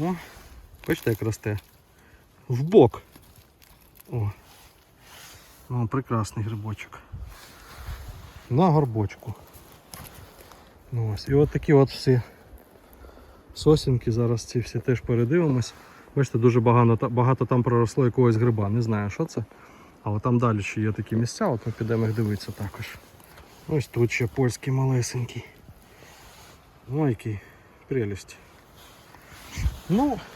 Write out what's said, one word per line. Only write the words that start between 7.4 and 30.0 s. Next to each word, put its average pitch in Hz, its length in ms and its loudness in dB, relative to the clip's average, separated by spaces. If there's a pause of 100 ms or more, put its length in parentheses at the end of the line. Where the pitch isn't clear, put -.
На 151 180 4
горбочку. 117 640 0 (1600)
Ну, 113 220 -4
ось. - 140 -10
І 135 60 0
от 143 160 4
такі - 220 -2
от 135 180 6
всі 127 300 2 (1300)
сосінки, 139 580 4
зараз 117 320 0
ці - 140 -6
всі 113 200 -4
теж 120 220 -2
передивимось. 123 760 0 (420)
Бачите, 135 220 0
дуже 120 220 4
багато, 117 360 6
та-, 123 120 -2
багато 123 380 2
там 123 160 2
проросло 120 420 2
якогось 120 320 4
гриба. 110 320 2
Не 117 140 0
знаю, 104 280 -2
що 160 140 -6
це. 120 200 -8 (580)
Але 104 180 -4
там 120 180 2
далі 113 240 2
ще - 180 -6
є 107 120 0
такі 110 240 -6
місця, 120 320 -2
от 120 180 -4
ми 117 120 -6
підемо 113 280 -2
їх 110 80 -2
дивитися 104 380 -4
також. - 440 -12 (760)
Ось 147 140 -2
тут 117 260 0
ще 123 140 -2
польський 131 460 -2
малесенький. 127 720 -2 (1500)
Ой, 151 140 2
який 107 320 -4 (480)
прелість. 101 480 -6 (1500)
Ну, 233 300 2 (180)